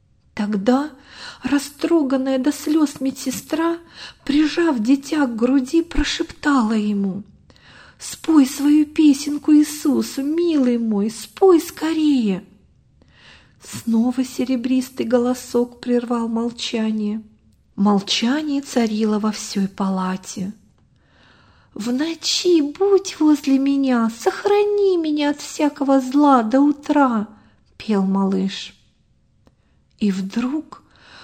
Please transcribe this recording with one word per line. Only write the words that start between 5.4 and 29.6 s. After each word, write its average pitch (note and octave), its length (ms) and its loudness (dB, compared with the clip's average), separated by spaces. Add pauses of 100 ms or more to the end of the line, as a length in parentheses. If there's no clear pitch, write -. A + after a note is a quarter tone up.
прошептала C#4+ 920 0
ему: G3+ 500 -2 (760)
"Спой - 480 2
свою D4 380 2
песенку D4 720 2
Иисусу, C#4 680 2
милый D4 540 2
мой, A3 340 0
спой F4+ 500 4
скорее!" D4 840 0 (1200)
Снова A3+ 600 -2
серебристый B3+ 840 -2
голосок A#3+ 720 -2
прервал A#3 480 -2
молчание. A3 920 -4 (520)
Молчание A#3+ 840 0
царило A3 580 -2
во G#3+ 140 -2
всей - 340 -6
палате. F#3+ 840 -6 (1200)
"В A3+ 180 -6
ночи D#4+ 720 0
будь F#4+ 580 0
возле C#4+ 380 2
меня, C4 600 0
сохрани G4+ 800 0
меня D4+ 340 0
от C#4+ 100 -4
всякого C#4 600 0
зла C4+ 420 4
до A3 180 2
утра", C#4+ 680 2 (480)
пел G3+ 260 0
малыш. F#3+ 720 -2 (1200)